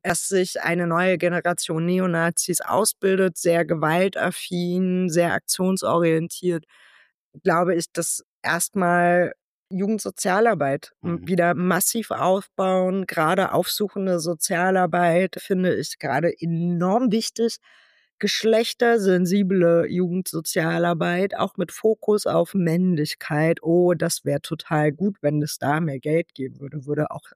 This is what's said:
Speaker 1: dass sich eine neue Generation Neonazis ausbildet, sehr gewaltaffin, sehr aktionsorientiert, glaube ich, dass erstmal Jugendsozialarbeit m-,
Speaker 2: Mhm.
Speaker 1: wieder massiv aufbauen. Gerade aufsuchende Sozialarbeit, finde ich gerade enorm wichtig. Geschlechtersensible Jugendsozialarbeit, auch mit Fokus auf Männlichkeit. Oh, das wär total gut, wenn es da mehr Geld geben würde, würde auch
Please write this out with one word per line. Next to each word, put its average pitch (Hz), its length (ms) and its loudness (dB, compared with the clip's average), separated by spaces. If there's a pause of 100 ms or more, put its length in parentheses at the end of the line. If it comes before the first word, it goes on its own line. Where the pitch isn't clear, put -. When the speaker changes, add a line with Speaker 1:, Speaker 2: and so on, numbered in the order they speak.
Speaker 1:
dass 170 240 -2
sich 185 340 -2
eine 175 240 0
neue 175 320 2
Generation 170 680 -2
Neonazis 175 760 0
ausbildet, 190 760 0
sehr 170 280 2
gewaltaffin, 175 1400 0
sehr 170 240 2
aktionsorientiert, 170 1300 -2 (800)
glaube 170 320 2
ich, - 160 -4
dass - 320 -6 (180)
erstmal 175 920 2 (360)
Jugendsozialarbeit 196 1200 0 (100)
m-, 175 80 -4
Speaker 2:
Mhm. 147 160 -6
Speaker 1:
wieder 175 260 2
massiv 185 560 0
aufbauen. 185 960 0
Gerade 175 480 0
aufsuchende 185 680 -2
Sozialarbeit, 175 1200 0
finde 185 360 0
ich - 240 -6
gerade 151 400 0
enorm 175 720 0
wichtig. 226 460 -2 (1000)
Geschlechtersensible 190 1300 2
Jugendsozialarbeit, 175 1500 -2
auch - 220 -4
mit 180 140 -4
Fokus - 540 0
auf 165 280 0
Männlichkeit. 165 1080 0
Oh, 175 320 4
das 165 320 -2
wär 143 160 -2
total 151 500 -2
gut, 196 300 -4
wenn 147 200 0
es - 180 -6
da 143 200 0
mehr 143 200 -4
Geld 160 340 -2
geben 131 260 -10
würde, 139 260 -12
würde 147 260 -4
auch - 140 -14 (100)